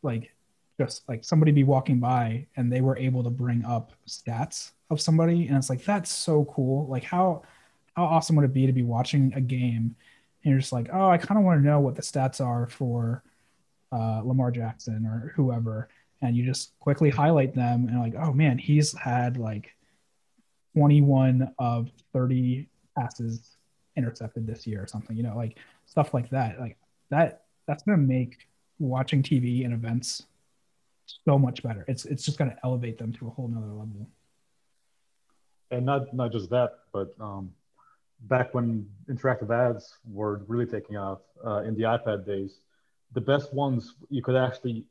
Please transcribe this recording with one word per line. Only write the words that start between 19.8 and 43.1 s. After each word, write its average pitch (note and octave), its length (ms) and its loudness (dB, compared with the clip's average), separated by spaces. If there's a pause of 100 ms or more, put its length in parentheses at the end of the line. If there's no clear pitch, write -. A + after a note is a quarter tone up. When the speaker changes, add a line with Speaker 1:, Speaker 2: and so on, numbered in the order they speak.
Speaker 1:
twenty-one C3+ 840 6
of A#2+ 320 -2 (220)
thirty B2+ 560 0 (280)
passes A#2 600 -8 (400)
intercepted A2+ 500 -6
this A2+ 180 -10
year," G#2 160 -6
or G#2 60 -10
something, A2 300 -10
you A#2 60 -2
know, A2+ 120 -6
like, A2+ 240 -6 (260)
stuff - 280 -2
like A#2+ 160 -2
that. C3 320 -2
Like, A2 160 -10 (320)
that, D#3 340 0 (240)
that's D3 160 -6
gonna G3+ 140 2
make B2+ 500 0 (320)
watching C3 420 0
T C#3 180 2
V B2 260 0
and A#2+ 80 -2
events A#2 500 -4 (1000)
so C#3+ 120 4
much B2+ 240 0
better. A2 280 -8
It's, - 160 -6
it's - 180 -6
just D3 140 -4
gonna C3 260 -4
elevate A#2+ 340 -4
them A2+ 140 -8
to A#2 160 -12
a - 20 -10
whole A#2+ 200 -10
nother A2+ 180 -8
level. G#2+ 400 -12 (1600)
Speaker 2:
And B2 140 -2
not, C3+ 280 -2
not B2 180 -2
just G2+ 200 -6
that, B2 280 0 (140)
but, F#2+ 260 -6
um, G2 320 -12 (760)
back B2 280 -2
when A#2 340 -2 (220)
interactive B2+ 400 -2
ads A#2 560 -2
were G#2 420 -6
really A#2+ 200 -2
taking G#2+ 280 -8
off, G2 260 -8 (220)
uh, G#2 200 -4
in G#2+ 120 -4
the G#2+ 60 -4
iPad A2+ 420 -2
days, G2 360 -8 (540)